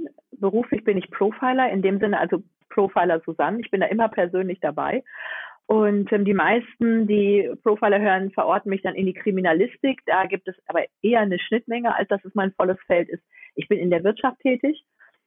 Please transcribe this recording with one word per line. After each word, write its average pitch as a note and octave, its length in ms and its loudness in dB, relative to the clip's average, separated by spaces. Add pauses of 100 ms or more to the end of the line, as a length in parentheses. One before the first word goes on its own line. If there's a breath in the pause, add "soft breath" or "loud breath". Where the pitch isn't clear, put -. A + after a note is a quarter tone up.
(320)
beruflich G#3+ 520 -2
bin G3+ 140 2
ich F3+ 120 -6
Profiler, B3+ 640 0
in G3 80 0
dem G3 180 2
Sinne G3+ 220 0
also E3+ 220 -2 (260)
Profiler F3+ 560 2
Susanne. E3 360 -2
Ich A3+ 100 -12
bin G3 100 0
da E3+ 60 2
immer A3+ 220 0
persönlich F#3 520 -2
dabei. D3+ 420 -4 (640 loud breath)
Und, G#3 460 2
ähm, G#3 120 2
die G3+ 100 2
meisten, A3+ 720 2
die G3+ 440 2 (120)
Profiler G#3 380 2
hören, G3 300 0
verorten G3 400 0
mich G3 120 -2
dann F#3 120 -4
in F#3+ 100 -2
die F#3 100 -2
Kriminalistik. F#3+ 920 0
Da F#3 200 2
gibt F#3 220 -8
es F#3 60 -10 (120)
aber E3+ 180 -2 (180)
eher A3+ 180 2
eine F#3+ 180 0
Schnittmenge, A#3 560 -2
als - 140 -2
dass G3 160 -2
es G3 100 -16
mein F#3+ 180 0
volles F#3 340 -2
Feld F3 220 -2
ist. E3+ 140 -12 (320 loud breath)
Ich - 140 -10
bin G#3 100 2
in F3+ 120 -2
der E3+ 140 0
Wirtschaft A#3 360 -2
tätig, C4+ 440 0 (420 soft breath)